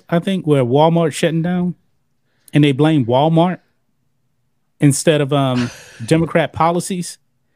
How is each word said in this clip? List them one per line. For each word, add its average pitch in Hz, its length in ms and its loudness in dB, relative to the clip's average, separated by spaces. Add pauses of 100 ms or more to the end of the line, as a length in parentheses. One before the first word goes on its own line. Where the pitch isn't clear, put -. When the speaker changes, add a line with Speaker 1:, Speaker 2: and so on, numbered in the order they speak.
Speaker 1:
I 170 100 0
think, 190 280 -4
where 139 180 2
Walmart's 156 500 2
shutting 165 260 -2
down? 180 340 -4 (760)
And 147 100 4
they 147 80 4
blame 143 340 0
Walmart 160 540 0 (1200)
instead 147 420 2
of, 135 100 -4
um, 127 380 0 (180)
Speaker 2:
<sighs> - 180 -16
Speaker 1:
Democrat 160 480 0
policies 175 640 -4 (380)